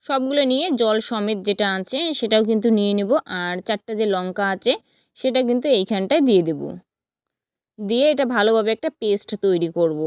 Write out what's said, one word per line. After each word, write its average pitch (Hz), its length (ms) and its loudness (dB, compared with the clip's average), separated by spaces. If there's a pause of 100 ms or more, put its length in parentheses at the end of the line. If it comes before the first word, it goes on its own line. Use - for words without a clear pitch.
সবগুলো 269 380 0
নিয়ে 262 280 0
জল 226 300 2
সমেত 214 400 -4
যেটা 202 300 0
আছে 190 260 -6 (160)
সেটাও 220 300 2
কিন্তু 220 260 2
নিয়ে 202 240 2
নেব। 202 160 -2 (260)
আর 180 260 -4
চারটা 220 320 -6
যে 214 140 0
লঙ্কা 185 400 -2
আছে 190 240 0 (460)
সেটা 254 240 0
কিন্তু 247 280 0
এইখানটায় 202 520 2
দিয়ে 208 200 6
দেব, 156 180 -2 (1160)
দিয়ে 233 320 0
এটা 277 160 0
ভালোভাবে 220 460 2
একটা 311 260 -4
পেস্ট 202 320 -2 (120)
তৈরি 175 300 2
করব। 160 340 0